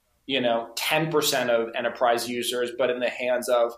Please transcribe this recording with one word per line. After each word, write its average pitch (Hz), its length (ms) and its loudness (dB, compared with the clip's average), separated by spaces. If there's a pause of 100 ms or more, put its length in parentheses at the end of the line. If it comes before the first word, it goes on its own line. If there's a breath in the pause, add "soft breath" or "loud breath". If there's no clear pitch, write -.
(260)
you 131 140 0
know, 117 360 0
ten 156 360 0
percent 143 380 2
of 117 260 2
enterprise 120 540 0
users, 123 480 -2
but 127 120 2
in 123 100 -2
the 120 100 0
hands 123 400 -2
of 117 280 2